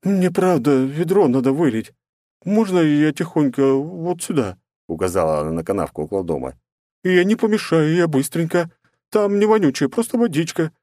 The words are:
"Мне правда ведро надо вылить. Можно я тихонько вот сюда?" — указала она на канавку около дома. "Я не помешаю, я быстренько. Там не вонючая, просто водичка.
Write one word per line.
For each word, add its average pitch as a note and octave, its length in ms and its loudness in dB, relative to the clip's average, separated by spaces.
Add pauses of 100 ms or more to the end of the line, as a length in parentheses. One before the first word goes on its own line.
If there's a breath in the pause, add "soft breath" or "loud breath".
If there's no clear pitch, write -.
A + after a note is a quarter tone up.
"Мне F#3 280 2
правда D3 520 2
ведро E3 440 0
надо C3 260 2
вылить. C3 400 -2 (500)
Можно F#3+ 360 0
я D3+ 340 2
тихонько C#3 600 0
вот E3+ 480 -4
сюда?" — A#2 360 -2 (300)
указала E2+ 520 0
она D#2 120 -4
на E2 120 -4
канавку E2 400 -4
около F#2+ 200 -4
дома. C2+ 360 -6 (440)
"Я F3+ 200 2
не G#3 120 2
помешаю, E3+ 600 0
я F3 120 2
быстренько. E3 640 -2 (380 soft breath)
Там G3+ 300 0
не G#3 60 2
вонючая, F3 440 2
просто - 280 -4
водичка. E3 540 -2 (120)